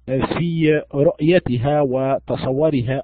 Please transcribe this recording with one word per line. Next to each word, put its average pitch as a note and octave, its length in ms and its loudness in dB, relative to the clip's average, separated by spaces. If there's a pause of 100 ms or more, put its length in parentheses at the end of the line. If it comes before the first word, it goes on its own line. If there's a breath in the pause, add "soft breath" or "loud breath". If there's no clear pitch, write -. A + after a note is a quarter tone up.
في D3+ 800 0 (100)
رؤيتها D3 880 2
وتصورها C3 1200 -2